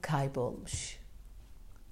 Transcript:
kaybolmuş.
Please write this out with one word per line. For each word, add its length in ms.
kaybolmuş. 1000